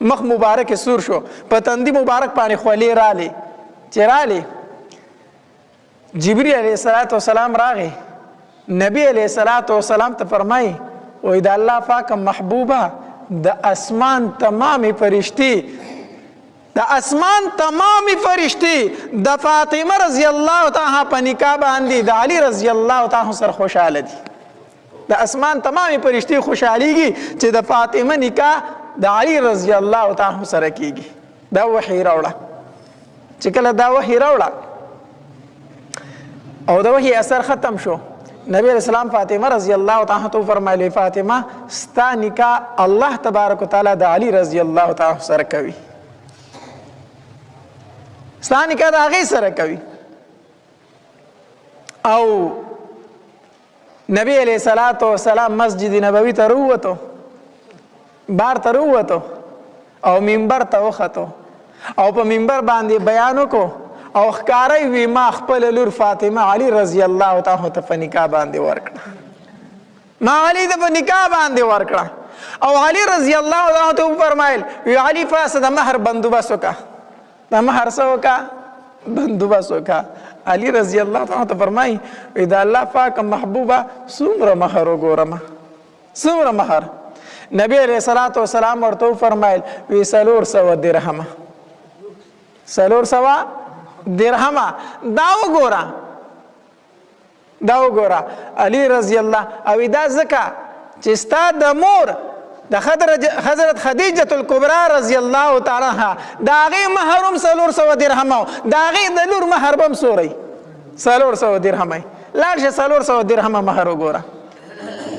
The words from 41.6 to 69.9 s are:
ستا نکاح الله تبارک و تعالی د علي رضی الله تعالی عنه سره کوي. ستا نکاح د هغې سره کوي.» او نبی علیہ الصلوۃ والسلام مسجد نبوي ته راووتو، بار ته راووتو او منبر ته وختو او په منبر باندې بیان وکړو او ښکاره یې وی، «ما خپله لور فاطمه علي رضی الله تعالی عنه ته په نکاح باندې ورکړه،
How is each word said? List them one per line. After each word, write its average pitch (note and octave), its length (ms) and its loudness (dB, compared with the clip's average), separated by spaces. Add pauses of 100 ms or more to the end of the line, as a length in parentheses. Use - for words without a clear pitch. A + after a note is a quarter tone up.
ستا - 460 -2
نکاح A#3 720 -2
الله A#3 320 2 (100)
تبارک G3+ 360 0
و G3 120 -6
تعالی G3+ 220 2
د E3+ 60 0
علي F#3 300 2
رضی F3 280 2
الله E3 320 0
تعالی D#3+ 220 0
عنه D3+ 140 -14
سره D3+ 140 2
کوي. D3 320 -6 (2750)
ستا C4 200 0 (120)
نکاح D#4+ 180 0
د D#4 140 2
هغې E4 200 0 (100)
سره G3+ 160 0
کوي.» E3 280 -4 (2250)
او A3+ 200 2 (1800)
نبی A3 340 0
علیہ A#3 120 2
الصلوۃ A#3 480 0
والسلام A3 560 2
مسجد G#3 340 -2 (120)
نبوي G#3+ 280 2
ته A3 160 2
راووتو، B3 460 0 (1300)
بار G#3+ 280 0 (100)
ته A#3 60 0
راووتو B3 480 2 (920)
او F#3 100 4
منبر A3 420 0 (120)
ته G#3 60 2
وختو G3+ 440 -4 (720)
او G3+ 140 2
په A3+ 100 0 (100)
منبر A#3 280 0
باندې A3+ 360 0 (120)
بیان A#3+ 300 2
وکړو C4 300 0 (480)
او G3+ 160 4
ښکاره B3+ 480 2
یې C#4+ 140 0
وی، A#3+ 120 2
«ما A#3+ 300 2
خپله A#3+ 400 0
لور B3 140 2
فاطمه G#3 600 0
علي A3+ 200 2
رضی G3 320 2
الله F#3 440 2
تعالی F#3 160 0
عنه F3 140 -4
ته F3+ 100 -4
په E3+ 160 -4
نکاح D#3+ 240 -2
باندې D3+ 400 -2
ورکړه، - 340 -6 (1300)